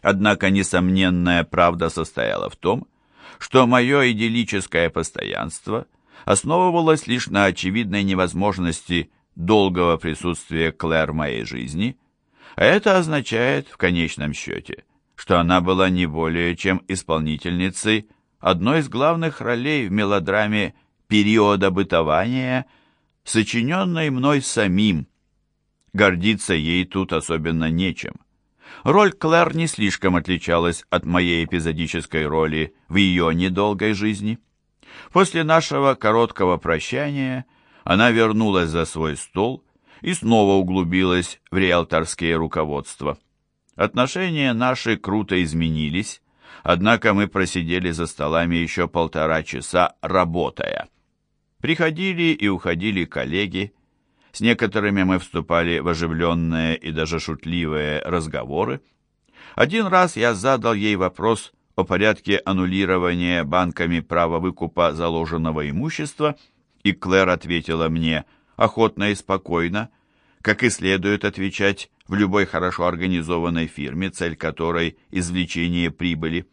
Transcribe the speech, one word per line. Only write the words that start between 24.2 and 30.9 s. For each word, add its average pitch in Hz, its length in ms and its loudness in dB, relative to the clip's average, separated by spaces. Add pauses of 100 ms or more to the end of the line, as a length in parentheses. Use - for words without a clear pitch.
самим. 98 640 0 (840)
Гордиться 98 640 2
ей 82 300 0
тут 92 280 -4
особенно 80 580 -2
нечем. 85 440 -4 (680)
Роль 185 300 4
Клэр 139 440 2
не 165 100 0
слишком 98 480 0
отличалась 85 760 0